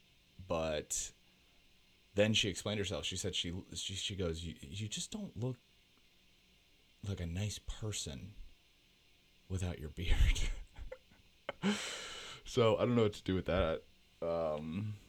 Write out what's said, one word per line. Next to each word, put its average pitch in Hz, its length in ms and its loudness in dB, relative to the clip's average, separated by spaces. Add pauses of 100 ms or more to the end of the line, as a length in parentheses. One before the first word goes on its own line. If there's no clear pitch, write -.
(500)
but 80 640 -2 (1000)
then 107 200 6
she 104 160 2
explained 101 280 -2
herself. 90 280 -2
She 92 100 -4
said 90 200 -4
she, 85 180 -2 (200)
she, 90 200 -6
she 95 240 -4
goes, 85 260 -2
"You, 82 160 -6
you 104 300 -8
just - 220 -6
don't 208 260 -8
look 127 180 -2 (1500)
like 95 140 -4
a 85 40 -2
nice 95 320 -2
person 95 760 -8 (1120)
without 90 320 -2
your 76 120 -8
beard." - 500 6 (1200)
<laughs> 202 100 2 (720)
So 113 320 6
I - 60 2
don't 120 140 6
know 113 80 8
what 104 100 4
to - 100 -12
do 95 120 2
with 90 100 0
that, 82 380 2 (380)
um, 82 720 -2 (140)